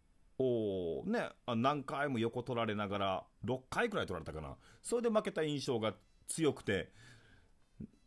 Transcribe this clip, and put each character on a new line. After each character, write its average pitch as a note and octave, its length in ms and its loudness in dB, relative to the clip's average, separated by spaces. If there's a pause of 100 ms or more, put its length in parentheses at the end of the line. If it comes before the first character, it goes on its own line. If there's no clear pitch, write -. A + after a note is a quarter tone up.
(400)
お G2 640 2
ー、 F#2+ 80 -2
ね、 G#3 180 0 (160)
あ、 A#2+ 100 0
何 C3+ 280 4
回 C#3+ 260 0
も A#2+ 100 0
横 A#2 240 0
取 A#2+ 160 -2
ら A2+ 60 2
れ A2 80 0
な G#2 140 -2
が G2+ 100 -2
ら、 G2 300 0 (160)
六 B2+ 260 -2
回 A3 200 2
く G#3 80 -2
ら A2+ 60 0
い - 40 0
取 F#2+ 60 -6
ら E2 60 -4
れ D#2 60 -10
た D2 80 -10
か D#2 80 -6
な。 D2 160 -10 (240)
そ - 140 -2
れ A#3+ 80 0
で A#3 60 2
負 G#3+ 140 4
け G3 80 -4
た D#3+ 120 -2
印 D3 160 0
象 B2 200 0
が G#2+ 160 0 (320)
強 D#3 260 2
く - 100 -10
て、 F#2 280 0 (1160)